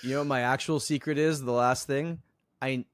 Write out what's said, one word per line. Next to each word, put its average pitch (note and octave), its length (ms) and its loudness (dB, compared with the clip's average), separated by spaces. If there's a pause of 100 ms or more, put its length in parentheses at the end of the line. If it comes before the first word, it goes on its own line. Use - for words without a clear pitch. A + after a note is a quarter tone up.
You B2+ 120 -4
know C#3 80 0
what D3 60 -2
my C3 140 0
actual C3 400 0
secret D3 360 -2
is? D3+ 240 2
The B2 120 -2
last B2 340 2
thing, D#3 340 -2 (380)
I, C3 340 -2